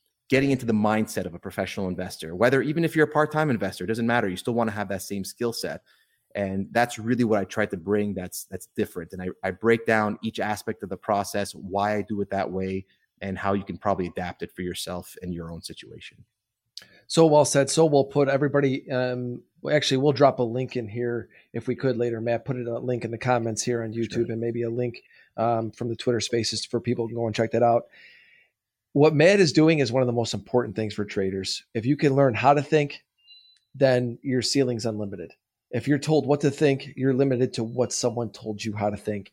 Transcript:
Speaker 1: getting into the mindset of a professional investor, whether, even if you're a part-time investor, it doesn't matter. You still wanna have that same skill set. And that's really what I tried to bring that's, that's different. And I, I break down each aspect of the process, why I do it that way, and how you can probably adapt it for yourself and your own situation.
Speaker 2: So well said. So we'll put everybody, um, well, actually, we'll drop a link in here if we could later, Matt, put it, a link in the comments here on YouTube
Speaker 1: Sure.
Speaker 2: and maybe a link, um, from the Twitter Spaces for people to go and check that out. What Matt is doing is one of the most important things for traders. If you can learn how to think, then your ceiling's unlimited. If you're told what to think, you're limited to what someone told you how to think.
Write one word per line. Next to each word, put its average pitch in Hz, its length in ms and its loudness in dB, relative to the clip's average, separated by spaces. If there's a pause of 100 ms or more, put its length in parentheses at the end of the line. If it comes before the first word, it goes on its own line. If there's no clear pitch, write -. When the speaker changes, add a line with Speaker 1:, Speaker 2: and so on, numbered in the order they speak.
(280)
Speaker 1:
getting 135 240 2
into 131 140 -2
the 117 60 0
mindset 107 520 0
of 87 100 -10
a 85 60 -14
professional 95 480 -6
investor, 90 480 -8
whether, 123 260 4
even 151 220 0
if 160 100 -2
you're 156 120 6
a 151 40 -14
part-time 151 400 2
investor, 95 340 -4
it 90 40 -4
doesn't 113 180 -2
matter. 117 220 2
You 90 80 -4
still 120 180 -4
wanna 113 160 0
have 104 180 -6
that 95 140 -6
same 98 220 -8
skill 117 280 -4
set. - 300 -8 (540)
And 98 340 -4
that's 120 300 0
really 120 240 0
what 107 160 2
I 98 40 -2
tried 104 280 -4
to 98 40 -4
bring 101 380 -2
that's, 92 300 -10
that's - 220 -12 (100)
different. 90 360 -6
And 90 100 -12
I, 92 60 -6 (140)
I 95 80 -2
break 117 360 2
down 107 360 2
each 110 160 -6
aspect 104 460 -6
of 95 40 -10
the 92 80 -8
process, 101 560 -2
why 101 440 -2
I 104 60 -2
do 104 180 -6
it 98 100 -6
that 98 220 -2
way, 95 340 -6 (340)
and 95 160 -6
how 98 180 -2
you 98 100 -4
can 92 120 -10
probably 92 300 -2
adapt 87 380 -8
it - 100 -12
for 92 80 -10
yourself 90 580 -8
and 87 140 -8
your 82 160 -10
own 85 120 -12
situation. - 640 -18 (840)
Speaker 2:
So 165 180 6
well 147 180 6
said. 139 240 2
So - 160 4
we'll 143 200 6
put 139 240 2
everybody, 139 640 0
um, 123 500 -4 (200)
well, 143 120 0
actually, 143 220 2
we'll 143 160 4
drop 135 260 4
a 123 60 0
link 120 320 -4
in 117 100 -4
here 120 420 -4 (240)
if - 140 -8
we 127 80 -2
could 123 220 0
later, 117 240 -2
Matt, 117 240 -2
put 131 120 -4
it, 120 120 -6
a 117 100 -4
link 123 260 -2
in 110 60 -6
the 113 80 -8
comments 117 460 0
here 117 180 -2
on 113 100 -6
YouTube 113 200 -4 (140)
Speaker 1:
Sure. 117 40 -6
Speaker 2:
and 113 100 -4
maybe 117 220 -2
a 117 80 -2
link, 120 320 -4 (340)
um, 113 360 0
from 123 160 -6
the 113 80 -4
Twitter 120 240 0
Spaces 110 440 -2
for 120 160 -4
people 117 280 -2
to 117 60 -10
go 117 120 -2
and 110 80 -2
check 113 160 0
that 117 140 4
out. 117 220 4 (1040)
What 151 220 6
Matt 180 260 8
is 165 120 6
doing 156 280 6
is 117 120 0
one 131 100 2
of 127 40 2
the 123 60 0
most 117 220 -2
important 113 420 -2
things 107 180 -4
for 104 100 -4
traders. 95 600 -4 (100)
If 110 120 -4
you 143 100 4
can 143 180 2
learn 135 200 4
how 127 200 4
to 147 80 2
think, 147 420 0 (720)
then 123 480 2
your 127 200 0
ceiling's 123 440 0
unlimited. 101 460 -6 (380)
If 113 160 -4
you're 143 120 2
told 151 280 2
what 143 140 2
to 143 100 2
think, 139 460 0
you're 131 180 2
limited 127 400 2
to 117 100 -4
what 120 280 -2
someone 117 380 -2
told 107 340 -10
you 110 100 -4
how 104 160 -2
to 101 60 -4
think. 101 360 -8